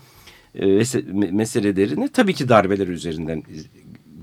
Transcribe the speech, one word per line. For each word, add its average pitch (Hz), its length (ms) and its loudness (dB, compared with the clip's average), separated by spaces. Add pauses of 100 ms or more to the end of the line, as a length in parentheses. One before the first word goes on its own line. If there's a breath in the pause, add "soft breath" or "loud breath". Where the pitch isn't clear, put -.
(560 soft breath)
e, - 100 -4
mese-, 110 460 2
me-, 95 200 0
meselelerini 107 800 0
tabii 202 240 2
ki 135 160 -4
darbeler 98 380 4
üzerinden 80 640 -6
iz-, 78 160 -14 (560)